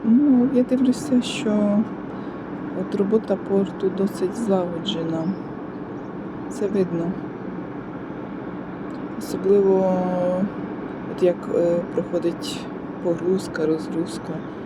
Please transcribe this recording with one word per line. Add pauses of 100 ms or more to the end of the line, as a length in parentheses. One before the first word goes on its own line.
Ну,
я
дивлюся,
що (1000)
от
робота
порту
досить
злагоджена. (1300)
Це
видно. (2000)
Особливо, (1120)
от
як,
е, (180)
проходить (440)
погрузка,
розгрузка (320)